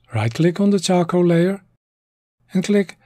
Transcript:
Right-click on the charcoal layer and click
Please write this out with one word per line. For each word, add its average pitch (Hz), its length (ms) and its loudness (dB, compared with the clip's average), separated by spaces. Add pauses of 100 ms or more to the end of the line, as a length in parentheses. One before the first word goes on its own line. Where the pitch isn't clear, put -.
(140)
Right-click 135 460 -2
on 202 80 2
the 202 120 2
charcoal 180 440 0
layer 175 400 0 (880)
and 185 100 0
click 202 420 -2